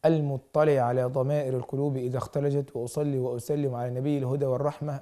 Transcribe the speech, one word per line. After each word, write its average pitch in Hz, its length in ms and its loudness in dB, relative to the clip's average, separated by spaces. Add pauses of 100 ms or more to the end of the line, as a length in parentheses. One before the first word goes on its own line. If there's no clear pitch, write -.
المطلع 151 760 4
على 123 220 2
ضمائر 135 500 0
القلوب 135 440 -2
إذا 127 200 -2
اختلجت، 143 580 -2
وأصلي 135 440 -2
وأسلم 127 560 -2
على 120 140 -4
نبي 139 280 -2
الهدى 135 280 0
والرحمة 139 560 -2